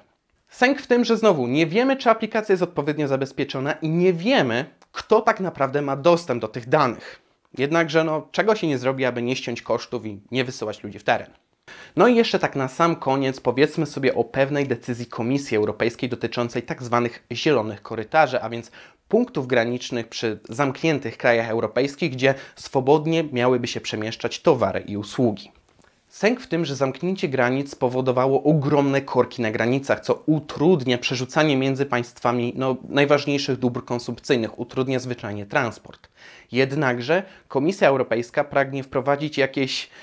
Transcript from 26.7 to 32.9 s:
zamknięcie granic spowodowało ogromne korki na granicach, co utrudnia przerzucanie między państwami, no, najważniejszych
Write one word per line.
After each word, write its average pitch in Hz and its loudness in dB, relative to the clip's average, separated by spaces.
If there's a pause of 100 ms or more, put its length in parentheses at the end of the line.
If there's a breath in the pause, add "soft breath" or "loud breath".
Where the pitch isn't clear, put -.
zamknięcie 170 -4
granic 131 0
spowodowało 131 0
ogromne 143 2
korki 123 0
na 110 0
granicach, 117 0
co - -2
utrudnia 147 2
przerzucanie 135 0
między 135 0
państwami, 120 -2
no, 131 -2 (140)
najważniejszych 143 0